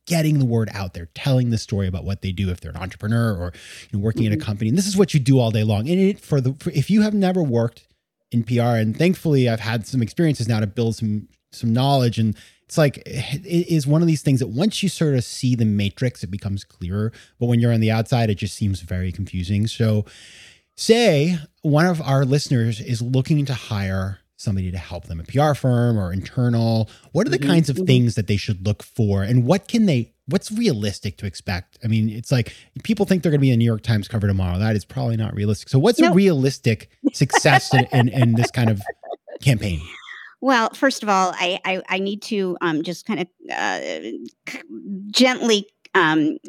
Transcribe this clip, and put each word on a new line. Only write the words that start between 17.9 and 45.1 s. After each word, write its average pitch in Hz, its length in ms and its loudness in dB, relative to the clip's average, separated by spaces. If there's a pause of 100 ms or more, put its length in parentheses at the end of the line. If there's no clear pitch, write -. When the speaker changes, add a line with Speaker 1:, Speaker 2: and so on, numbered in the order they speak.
Speaker 1:
outside, 113 380 0
it 101 60 0
just - 220 -6
seems 98 240 -2
very 90 320 -6
confusing. 98 540 -2
So 107 360 0 (720)
say 180 640 2 (240)
one 151 240 2
of 170 160 0
our 135 240 2
listeners 120 560 0
is 117 200 -4
looking 131 440 0
to 139 80 -4
hire 95 640 -4 (200)
somebody 95 320 -4
to 90 60 -8
help 87 280 -12
them, 82 140 -10
a 82 40 -10
P 127 160 -2
R 147 160 4
firm 120 420 2
or 92 160 -2
internal. 113 760 0 (240)
What 196 120 0
are 311 40 -2
the - 100 0
Speaker 2:
Mm-hmm. 139 100 -2
Speaker 1:
kinds 165 200 4
of 131 80 0
Speaker 2:
Mm-hmm. 185 80 -2
Speaker 1:
things 123 300 4
that 101 120 -4
they 104 100 2
should 95 300 -4
look 104 160 -4
for? 101 400 0
And 117 220 2
what 185 220 0
can 226 200 2
they, 123 260 0 (140)
what's 170 240 -4
realistic 110 640 -2
to - 80 -10
expect? - 580 -8
I 117 40 -2
mean, 110 220 0
it's 110 220 -8
like, 127 220 0 (300)
people 202 240 -2
think 185 160 2
they're 165 80 2
gonna 147 80 4
be 135 120 4
a 117 60 4
New 117 80 4
York 110 160 0
Times 110 260 0
cover 104 200 -2
tomorrow. 92 320 0
That 110 160 0
is 101 100 -4
probably 123 320 -4
not 107 160 -4
realistic. 104 360 -2
So 135 100 4
what's 226 200 2
a 320 40 6
Speaker 2:
Nope. 330 120 4
Speaker 1:
realistic 139 720 2 (240)
success - 600 2
in, 123 180 4
in, 123 180 4
in 120 260 4
this 120 160 2
kind 117 180 2
of 104 100 0 (600)
campaign? 101 400 0 (580)
Speaker 2:
Well, 247 360 2
first - 260 0
of 208 80 -4
all, 185 260 2
I, 180 300 -2
I, 185 240 -2
I 185 80 -2
need 196 260 -4
to, 190 380 -2
um, 160 220 0
just 175 240 -10
kinda, 180 180 -2 (260)
uh, 92 280 -2 (680)
c-, - 140 -14 (480)
gently, 233 560 2 (300)